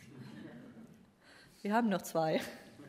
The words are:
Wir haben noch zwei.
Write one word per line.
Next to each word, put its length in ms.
Wir 120
haben 160
noch 120
zwei. 400